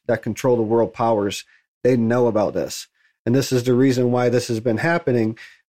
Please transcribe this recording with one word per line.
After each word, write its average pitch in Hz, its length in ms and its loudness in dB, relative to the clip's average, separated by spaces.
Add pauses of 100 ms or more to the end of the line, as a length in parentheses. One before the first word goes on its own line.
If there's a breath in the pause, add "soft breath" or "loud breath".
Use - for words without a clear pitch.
that 117 160 -2
control 123 340 -2
the 117 60 0
world 110 300 0
powers. 107 520 -2 (400 soft breath)
They 127 120 4
know 120 300 2
about 101 260 0
this. - 360 -6 (360)
And 117 100 0
this 131 180 0
is 123 120 0
the 123 100 2
reason 123 380 2
why 123 160 2
this 120 200 -2
has 113 120 -2
been 113 180 -2
happening, 127 600 0 (300 loud breath)